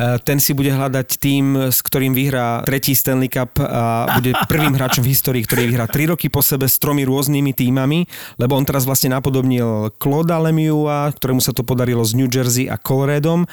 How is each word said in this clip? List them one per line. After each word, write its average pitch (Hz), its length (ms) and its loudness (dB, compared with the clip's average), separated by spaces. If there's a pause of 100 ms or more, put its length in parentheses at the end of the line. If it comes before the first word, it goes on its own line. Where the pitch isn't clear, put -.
(200)
ten 143 200 0
si 139 120 0
bude 139 180 0
hľadať 135 440 0
tým, 139 320 2 (200)
s 127 160 0
ktorým 135 300 0
vyhrá 123 520 0
tretí 135 280 -2
Stanley 131 360 0
Cup 127 300 -4
a 120 560 -2
bude 127 180 2 (140)
prvým 151 260 2
hráčom 131 300 0
v 123 100 2
histórii, 131 300 0
ktorý 120 260 0
vyhrá 117 180 0
tri 143 200 0
roky 160 220 0
po 143 140 -2
sebe 135 240 0
s 127 120 0
tromi 143 260 0
rôznymi 139 480 2
tímami, 131 560 0 (300)
lebo 127 180 0
on 135 80 2
teraz 139 200 0
vlastne 135 280 0
napodobnil 127 840 0
Claude'a 160 480 0
Lemieuxa, 151 720 0
ktorému 131 260 0
sa 123 120 0
to 127 120 -2
podarilo 123 380 0
s 110 100 0
New 131 160 2
Jersey 123 380 0
a 110 100 -6
Coloradom. 147 760 0